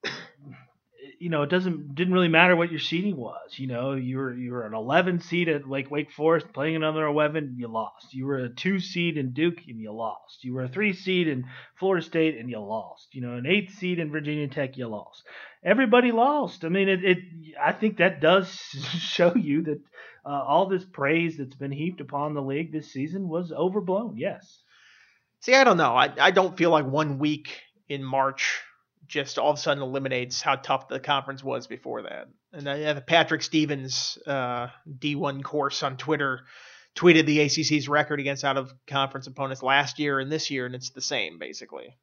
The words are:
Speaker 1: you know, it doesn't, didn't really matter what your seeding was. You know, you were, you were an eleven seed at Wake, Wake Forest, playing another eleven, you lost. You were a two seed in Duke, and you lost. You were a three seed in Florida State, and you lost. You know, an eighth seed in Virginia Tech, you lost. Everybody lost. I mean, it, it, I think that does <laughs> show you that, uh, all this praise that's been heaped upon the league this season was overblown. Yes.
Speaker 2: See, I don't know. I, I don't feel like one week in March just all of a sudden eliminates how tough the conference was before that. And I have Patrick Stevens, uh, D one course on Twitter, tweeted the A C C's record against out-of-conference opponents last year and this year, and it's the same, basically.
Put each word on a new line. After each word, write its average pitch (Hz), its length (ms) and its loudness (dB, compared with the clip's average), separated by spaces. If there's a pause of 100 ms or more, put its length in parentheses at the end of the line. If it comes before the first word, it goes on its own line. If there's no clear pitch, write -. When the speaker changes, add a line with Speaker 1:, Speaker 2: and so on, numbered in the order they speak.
(1200)
Speaker 1:
you 175 100 -6
know, 151 140 2
it 143 60 -2
doesn't, 165 460 -2
didn't 180 180 2
really 180 160 6
matter 175 260 8
what 170 160 2
your 151 80 -4
seeding 175 380 -2
was. - 400 -10
You 135 100 -6
know, 127 240 -2
you 131 240 -4
were, 131 180 -4
you 123 180 -8
were 120 140 -6
an 107 80 -10
eleven 170 460 2
seed 170 300 0
at 143 180 -2
Wake, 135 240 -6
Wake 147 220 -4
Forest, 160 400 2
playing 160 240 -2
another 156 280 0
eleven, 147 520 0
you 120 100 -6
lost. 113 460 -8
You 131 120 -6
were 139 120 -2
a 123 120 -4
two 185 300 -2
seed 170 380 -2
in 131 160 -4
Duke, 165 240 0 (100)
and 117 140 -14
you 107 100 -12
lost. 113 540 -8
You 123 80 -8
were 127 100 -4
a 127 60 -6
three 196 240 0
seed 185 340 0
in 131 160 -2 (340)
Florida 185 280 0
State, 160 320 2
and 117 120 -10
you 110 120 -8
lost. 101 500 -10
You 131 100 -12
know, 120 120 -8
an 123 120 -6
eighth 196 320 0
seed 180 220 -2
in 156 100 -2
Virginia 147 380 -4
Tech, 131 300 -4
you 123 100 -6
lost. - 360 -12 (380)
Everybody 240 520 4
lost. 269 500 2
I 165 60 -2
mean, 196 180 2
it, 190 160 2
it, 185 140 4 (440)
I 160 120 2
think 214 240 -2
that 160 240 4
does 180 280 6
<laughs> - 220 -14 (280)
show 175 360 2
you 151 280 2
that, 147 180 -4 (440)
uh, - 40 -12
all 143 400 2
this 185 160 -2
praise 156 520 0
that's 131 180 -10
been 139 180 -8
heaped 165 260 -6
upon 147 340 -4
the 143 80 -4
league 143 300 -4
this 156 220 -8
season 165 340 -6
was 170 240 -4
overblown. 185 640 -2
Yes. - 480 -8 (760)
Speaker 2:
See, 247 140 4
I 269 100 10
don't 214 100 8
know. 139 180 4
I, 131 240 4
I 160 140 8
don't 185 260 2
feel 170 120 4
like 151 160 4
one 139 340 0
week 151 400 -2 (300)
in 135 160 -6
March 135 560 -2 (460)
just 139 320 -4
all 131 100 4
of 143 80 4
a - 20 -10
sudden 143 220 0
eliminates 131 580 -4
how 143 160 2
tough 135 320 -4
the 135 120 -6
conference 135 440 -4
was 123 220 -4
before 123 380 -10
that. - 240 -12 (260)
And 143 160 -10
I 139 120 -4
have 147 260 -4
Patrick 165 340 4
Stevens, 143 880 -2
uh, 123 400 -4 (320)
D 147 160 -2
one 139 260 -4
course 139 400 -2
on 135 160 -4
Twitter, 139 440 -2 (540)
tweeted 165 300 8
the 151 140 4
A 147 80 6
C 156 160 0
C's 143 260 0
record 147 300 0
against 139 240 -6
out-of-conference 135 800 -4
opponents 131 380 -8
last 135 340 2
year 143 220 0
and 135 120 -6
this 156 200 -4
year, 127 160 -4
and 127 80 -10
it's 127 160 -10
the 127 100 -14
same, 85 380 -4
basically. - 640 -14